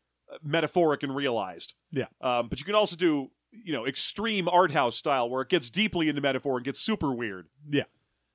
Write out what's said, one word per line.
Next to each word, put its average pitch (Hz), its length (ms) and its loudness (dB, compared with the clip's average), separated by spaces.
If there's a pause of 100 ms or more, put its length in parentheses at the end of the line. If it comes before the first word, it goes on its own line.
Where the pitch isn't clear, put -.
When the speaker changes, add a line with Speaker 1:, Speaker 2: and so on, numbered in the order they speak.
(300)
Speaker 1:
uh, - 140 -18
metaphoric 156 600 2
and 135 120 -4
realized. 113 580 -4 (180)
Speaker 2:
Yeah. 135 160 -4 (120)
Speaker 1:
Um, 123 300 0
but - 100 -8
you 143 60 -12
can 202 100 -2
also 202 220 2
do, 151 340 0 (200)
you 208 220 -8
know, 117 120 -2
extreme 202 640 0
art 180 240 6
house 135 240 2
style 131 340 0
where 131 120 -2
it 127 80 -6
gets 143 200 2
deeply 175 380 0
into 147 140 0
metaphor 135 340 0
and 123 80 -2
gets 131 160 -6
super 160 340 0
weird. 104 340 -8 (220)
Speaker 2:
Yeah. 143 140 2 (520)